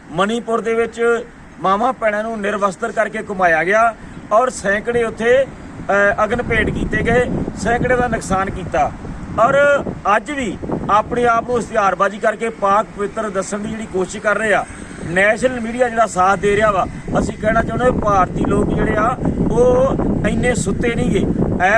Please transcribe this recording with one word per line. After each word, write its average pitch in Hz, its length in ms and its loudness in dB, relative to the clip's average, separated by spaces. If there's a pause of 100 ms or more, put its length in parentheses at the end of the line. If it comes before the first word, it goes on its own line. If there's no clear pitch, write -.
(120)
ਮਣੀਪੁਰ 226 500 -2
ਦੇ 226 120 -2
ਵਿੱਚ 233 520 0 (360)
ਮਾਵਾਂ 202 320 2
ਭੈਣਾਂ 214 300 -2
ਨੂੰ 226 180 -6
ਨਿਰਵਸਤਰ 196 500 -2
ਕਰਕੇ 214 280 -2 (100)
ਘੁਮਾਇਆ 185 340 2
ਗਿਆ 220 320 4 (360)
ਔਰ 247 180 4
ਸੈਂਕੜੇ 214 540 0
ਉੱਥੇ, 233 400 2
ਅਹ, 202 800 0
ਅਗਨ 233 180 0
ਭੇਟ 226 280 0
ਕੀਤੇ - 280 -2
ਗਏ, 233 280 2 (320)
ਸੈਂਕੜੇ 240 380 0
ਦਾ 247 120 0
ਨੁਕਸਾਨ 190 420 -2
ਕੀਤਾ। 160 420 -2 (480)
ਔਰ 277 440 4 (320)
ਅੱਜ 226 160 -2
ਵੀ 254 260 -4 (320)
ਆਪਣੇ 233 360 2
ਆਪ 233 240 2
ਨੂੰ 247 80 0
ਇਸ਼ਤਿਹਾਰਬਾਜ਼ੀ 196 600 0
ਕਰਕੇ 220 320 -2
ਪਾਕ 202 360 2 (120)
ਪਵਿੱਤਰ 202 320 -4
ਦੱਸਣ 190 300 -4
ਦੀ 214 100 -6
ਜਿਹੜੀ 220 160 -8
ਕੋਸ਼ਿਸ਼ 185 380 -4
ਕਰ 202 140 2
ਰਹੇ 214 160 0
ਆ, 151 120 2 (440)
ਨੈਸ਼ਨਲ 220 500 2
ਮੀਡੀਆ 233 300 0
ਜਿਹੜਾ 226 160 2
ਸਾਥ 185 340 2
ਦੇ 202 160 2
ਰਿਹਾ 214 160 2
ਵਾ, 180 140 0 (340)
ਅਸੀਂ - 140 -2
ਕਹਿਣਾ 220 280 0
ਚਾਹੁੰਦੇ 226 240 -2
ਹਾਂ, 254 60 4
ਭਾਰਤੀ 202 540 0
ਲੋਕ - 280 2
ਜਿਹੜੇ 214 220 0
ਆ 226 220 0 (340)
ਉਹ 247 440 4 (320)
ਇੰਨੇ 247 280 0
ਸੁੱਤੇ 233 400 -2
ਨਹੀਂ - 160 0
ਗੇ। 170 140 2 (520)